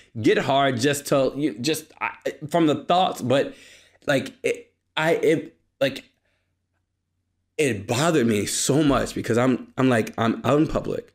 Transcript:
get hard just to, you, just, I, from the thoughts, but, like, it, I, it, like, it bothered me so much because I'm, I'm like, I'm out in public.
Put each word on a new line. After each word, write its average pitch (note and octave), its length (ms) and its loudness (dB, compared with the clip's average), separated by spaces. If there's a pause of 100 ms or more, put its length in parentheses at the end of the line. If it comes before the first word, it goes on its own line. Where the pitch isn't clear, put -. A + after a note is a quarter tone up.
(200)
get E3 160 4
hard C3+ 420 2
just C#3 280 0
to, C3+ 280 2
you, C#3 240 -4
just, D3 420 -4
I, - 120 -6 (360)
from E3+ 180 2
the C#3 180 0
thoughts, F3+ 380 0
but, B2+ 320 0 (520)
like, - 360 -2
it, - 320 -6 (220)
I, E3 160 2
it, - 440 0 (240)
like, C3+ 240 -4 (1500)
it A2 300 -2
bothered C#3+ 400 2
me G#2 200 0
so - 360 0
much B2 320 0
because - 220 -2
I'm, B2+ 400 0
I'm C3 120 2
like, A2+ 300 0
I'm A2+ 260 0
out C3+ 140 2
in D#3 80 2
public. - 480 -6